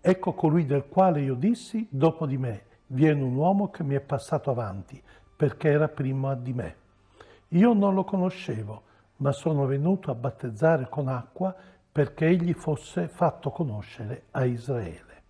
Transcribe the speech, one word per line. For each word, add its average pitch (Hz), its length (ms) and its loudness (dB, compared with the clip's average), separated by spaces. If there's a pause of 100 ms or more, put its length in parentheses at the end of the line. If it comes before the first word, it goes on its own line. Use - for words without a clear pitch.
"Ecco 185 240 2
colui 160 340 2
del 139 220 0
quale 180 320 4
io 135 160 0
dissi, 220 540 -2
'Dopo 156 360 2
di 135 120 -2
me 120 260 -6 (240)
viene 143 360 2
un 127 120 -2
uomo 196 340 2
che - 140 -10
mi 139 100 -2
è 139 60 0
passato 143 500 -4
avanti, 107 540 -6 (320)
perché - 320 0
era 151 220 4
prima 135 440 -4
di 123 200 -6
me.' 95 220 -6 (760)
Io 214 240 6
non 202 200 2
lo 190 120 0
conoscevo, 117 760 -4 (340)
ma 139 160 0
sono 143 320 0
venuto 151 440 0
a 123 60 -2
battezzare 131 720 0
con 139 220 -4
acqua 180 440 -6 (380)
perché 151 340 0
egli 170 280 4
fosse 160 560 -4
fatto - 400 -2
conoscere 110 840 -8
a 131 140 0
Israele." 117 840 -6